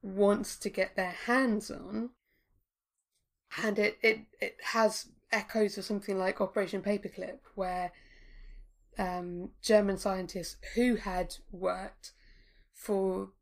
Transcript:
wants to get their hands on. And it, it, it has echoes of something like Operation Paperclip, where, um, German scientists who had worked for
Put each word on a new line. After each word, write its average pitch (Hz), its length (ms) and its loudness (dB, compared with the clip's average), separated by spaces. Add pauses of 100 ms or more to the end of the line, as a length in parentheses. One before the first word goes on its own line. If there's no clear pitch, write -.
wants 202 540 2
to - 120 -6
get - 280 -2
their 185 160 -2
hands 233 580 2
on. 214 400 -6 (1500)
And 220 160 0
it, 214 240 2
it, 220 240 4 (140)
it - 160 -4 (160)
has 220 360 2 (220)
echoes 208 480 0
of 190 60 -8
something 196 340 -2
like 190 220 0
Operation 190 420 -2
Paperclip, 202 560 -4 (160)
where, 180 380 -2 (1040)
um, 180 520 -4 (120)
German 202 340 6
scientists 185 600 -4 (180)
who 240 220 4
had 180 400 -2 (160)
worked 185 600 -6 (600)
for 190 580 -2 (120)